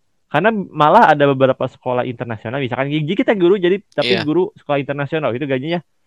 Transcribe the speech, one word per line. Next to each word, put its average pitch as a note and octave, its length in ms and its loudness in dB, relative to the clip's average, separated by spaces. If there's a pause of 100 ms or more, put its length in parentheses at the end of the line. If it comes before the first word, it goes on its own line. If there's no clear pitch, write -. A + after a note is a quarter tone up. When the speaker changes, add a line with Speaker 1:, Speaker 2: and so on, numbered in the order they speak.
(280)
Speaker 1:
karena F#3 240 2
malah F3+ 560 4
ada D3 160 4
beberapa C3+ 400 2
sekolah B2 400 -6
internasional, A#2+ 560 -8
misalkan, C3 320 -4
jadi D3+ 240 -4
kita C4 160 0
guru, F#3+ 240 4
jadi, F#3 320 0
tapi A#2+ 240 -2
Speaker 2:
Iya. A2+ 100 0
Speaker 1:
guru D#3+ 320 -2
sekolah - 220 -6
internasional, C#3 560 -4
itu C3+ 160 -6
gajinya C3+ 320 -2 (260)